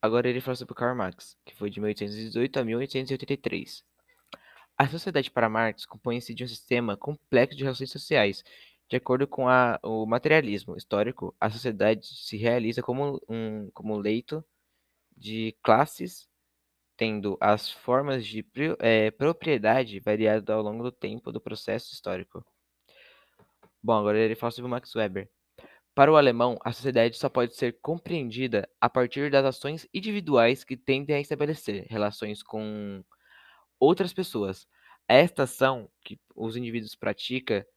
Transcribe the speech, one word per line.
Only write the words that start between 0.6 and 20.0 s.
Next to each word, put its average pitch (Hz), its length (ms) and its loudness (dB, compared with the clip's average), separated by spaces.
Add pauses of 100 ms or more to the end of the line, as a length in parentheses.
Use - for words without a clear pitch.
o - 40 -14
Karl 123 200 -2
Marx, 95 480 -8
que - 100 -20
foi 101 160 -6
de 98 100 -12
mil 104 80 -2
oitocentos 104 280 -6
e 110 80 -10
dezoito 117 340 -2
a 123 60 0
mil 113 140 -2
oitocentos 135 340 -6
e - 20 -2
oitenta 131 180 -6
e 139 40 -2
três. - 480 -8 (920)
A 139 120 4
sociedade 156 420 -2
para 113 180 2
Marx 110 380 -2
compõe-se 120 480 -8
de 123 80 -10
um 123 60 -8
sistema 117 480 -2
complexo 135 600 0
de 135 60 -8
relações 135 300 -6
sociais. 107 520 0 (440)
De 127 80 -2
acordo 127 280 2
com 131 240 -2
a, 123 360 6
o 110 200 -2
materialismo 113 720 0
histórico, 107 640 -2
a 107 80 2
sociedade 110 560 0
se - 320 -14
realiza 117 460 0
como 135 460 -4
um, 107 440 -6
como 107 240 -6
leito 113 480 -4 (720)
de 110 460 -6
classes, - 680 2 (680)
tendo 104 440 -2
as 104 300 2
formas 131 560 -2
de 107 160 -10
pri-, 151 380 -4
é, 110 320 4
propriedade 127 880 0